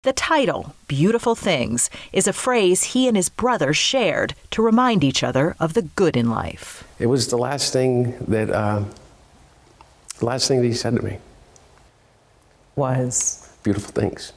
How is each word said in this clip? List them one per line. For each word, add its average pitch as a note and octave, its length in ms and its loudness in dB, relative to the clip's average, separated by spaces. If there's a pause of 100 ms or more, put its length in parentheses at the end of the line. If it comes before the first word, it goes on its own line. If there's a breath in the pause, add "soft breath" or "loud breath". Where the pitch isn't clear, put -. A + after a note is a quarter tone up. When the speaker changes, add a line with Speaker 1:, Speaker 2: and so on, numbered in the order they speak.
Speaker 1:
The C4 80 0
title, B3 600 0 (140)
Beautiful A3 480 2
Things, A#2+ 520 -2 (240 loud breath)
is - 140 2
a A#3 60 0
phrase G3+ 500 2
he B3+ 240 0
and A3+ 100 2
his F#3 120 0
brother G3+ 440 0
shared - 640 0 (160 soft breath)
to - 100 -2
remind A3+ 440 4
each C3+ 180 2
other C3 380 0
of D#3+ 140 -2
the A3+ 80 2
good D#3 340 0
in A#2 120 2
life. - 540 -6 (160)
Speaker 2:
It - 80 0
was A#2+ 220 2
the A#2+ 100 0
last C3 340 -2
thing B2 420 2 (120)
that, G#2+ 240 0
uh, G#2 320 0 (1400)
the A#2 80 -2
last B2 220 -2
thing C3 120 4
that B2 60 2
he A#2 80 0
said A#2+ 220 -2
to - 80 -2
me. G2+ 140 -8 (1600)
Speaker 3:
Was? B2+ 760 -2 (140)
Speaker 2:
Beautiful G2+ 300 -2
things. - 440 -4